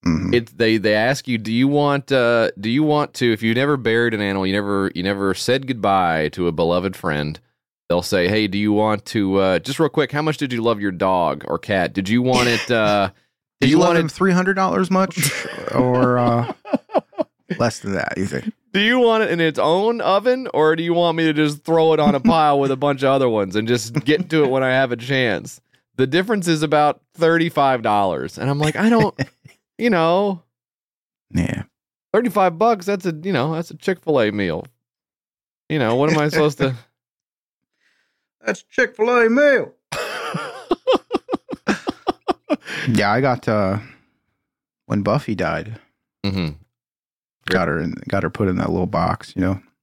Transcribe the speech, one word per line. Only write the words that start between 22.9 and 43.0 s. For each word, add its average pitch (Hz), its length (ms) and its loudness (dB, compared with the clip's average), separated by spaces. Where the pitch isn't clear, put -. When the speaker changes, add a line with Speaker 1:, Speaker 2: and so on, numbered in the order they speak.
Speaker 2:
of 135 80 2
other 135 180 4
ones 101 280 0
and 110 120 -2
just 117 260 -2
get 156 260 0
to 156 140 2
it 127 60 2
when 131 120 0
I 131 80 0
have 131 220 2
a 120 40 -4
chance? 120 640 -4
The 131 100 2
difference 185 420 -2
is 156 140 0
about 151 380 2
thirty-five 160 680 2
dollars. 98 540 0
And 123 140 -2
I'm 143 80 0
like, 151 180 -2
"I 214 140 2
don't, 226 240 2
Speaker 1:
<laughs> - 300 -20
Speaker 2:
you 240 120 0
know." 180 520 0
Speaker 1:
Yeah. - 320 -2
Speaker 2:
Thirty-five 190 460 2
bucks, 214 280 2
that's 196 200 -4
a, 165 160 -2
you 196 100 -4
know, 151 220 0
that's 165 160 -6
a 160 60 -16
Chick-fil-A 147 560 0
meal. 90 340 -4
You 151 100 -2
know, 117 180 2
what 143 160 2
am 156 60 2
I 151 100 0
supposed 151 300 0
to? 135 220 0
Speaker 1:
<laughs> - 40 -20
That's 214 180 -6
Chick-fil-A 240 680 2
meal. 254 480 4
<laughs> - 40 -20
Yeah, 104 220 2